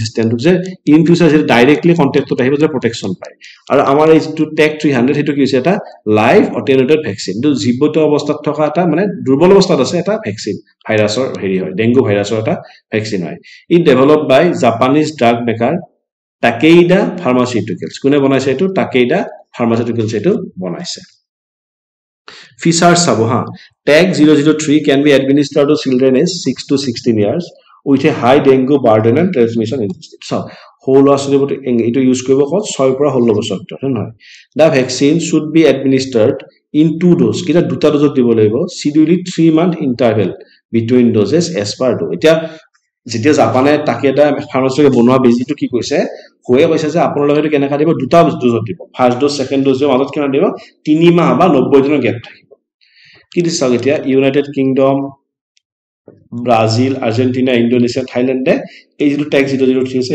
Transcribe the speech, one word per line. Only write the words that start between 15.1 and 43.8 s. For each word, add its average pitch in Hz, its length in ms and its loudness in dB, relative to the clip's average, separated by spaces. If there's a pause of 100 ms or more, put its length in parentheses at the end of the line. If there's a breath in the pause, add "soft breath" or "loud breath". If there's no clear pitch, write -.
ড্ৰাগ 120 160 2 (120)
মেকাৰ 117 240 -2 (720)
টাকেইডা 170 560 4 (200)
ফাৰ্মাচিউটিকেলছ। 113 840 -4
কোনে 139 220 2
বনাইছে 135 280 0
এইটো? 135 140 -2 (120)
টাকেইডা 127 400 0 (380)
ফাৰ্মাচিউটিকেলছ 113 640 -2
এইটো 85 140 0 (300)
বনাইছে। 90 580 -12 (1400 loud breath)
ফিচাৰ 170 380 2
চাব 113 260 0
হা, 113 180 0 (460 loud breath)
টেগ 151 260 4
জিৰ' 151 240 4
জিৰ' 147 220 2
থ্ৰী 143 160 0 (100)
কেন 143 180 2
বি 147 100 2
এডমিনিষ্টাৰ্ড 139 560 2
টু 147 80 2
চিলড্ৰেন 131 400 0
এজ 165 220 0
ছিক্স - 280 -6
টু 147 100 -2
ছিক্সটিন 123 420 -4
ইয়াৰ্ছ 120 260 -2 (420 soft breath)
উইথ 139 180 2
এ 147 80 2
হাই 120 280 2
ডেংগু 135 380 2
বাৰ্ডেন 113 400 2
এণ্ড 180 140 0
ট্ৰেন্সমিশ্যন 117 500 -2
ইন 98 80 -4
ডিষ্ট্ৰিক্ট। - 360 -18
চাওক, - 180 -6 (360 loud breath)
সৰু 135 220 2
ল'ৰা 139 140 4
ছোৱালীৰ 139 260 0
প্ৰতি 139 220 -4
এং-, 120 180 0
এইটো 117 180 0
ইউজ 127 220 2
কৰিব 135 200 2
ক'ত? 147 280 -2
ছয়ৰ 135 260 0
পৰা 143 160 0
ষোল্ল 120 200 0
বছৰ 101 260 -4
ভিতৰত, - 220 -16
হয় 135 140 -4
নহয়? 101 180 -6 (440 soft breath)
দ্য 151 140 4
ভেকচিন 139 500 0
শ্বুড 151 320 -2
বি 160 120 4
এডমিনিষ্টাৰ্ড 135 720 0 (380 soft breath)
ইন 156 140 2 (100)
টু 180 160 2
ড'জ, 120 280 2
কেতিয়া 156 260 0
দুটা 127 220 -4
ড'জত 147 240 0
দিব 123 180 2
লাগিব, 107 240 2 (160)
শিডিউলি 156 500 0
থ্ৰী 180 280 -4
মান্থ 165 220 2 (100)
ইণ্টাৰভেল 113 480 0 (420 soft breath)
বিটুইন 117 400 2
ড'জেছ 110 340 0 (100)
এজ 104 180 -4
পাৰ 127 180 -2
ড'জ। 92 200 -4
এতিয়া 156 220 2 (720 loud breath)
যেতিয়া 117 340 0
জাপানে 127 320 2 (160)